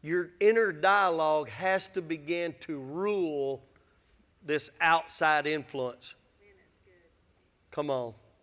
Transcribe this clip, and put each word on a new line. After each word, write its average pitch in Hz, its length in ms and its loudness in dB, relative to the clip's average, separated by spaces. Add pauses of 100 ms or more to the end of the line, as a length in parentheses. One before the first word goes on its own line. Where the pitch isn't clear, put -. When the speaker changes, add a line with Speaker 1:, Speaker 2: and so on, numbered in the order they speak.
Speaker 1:
Your 170 280 -2 (100)
inner 220 320 4
dialogue 160 760 2
has 190 400 -2
to 185 120 -4
begin 160 600 -6
to 151 180 -8
rule 147 840 -2 (800)
this 147 340 -2
outside 160 680 2
influence. 135 720 -6 (240)
Speaker 2:
Man, 202 180 -20
that's - 280 -20
good. - 880 -20
Speaker 1:
Come 147 180 -4
on. 123 240 -4 (300)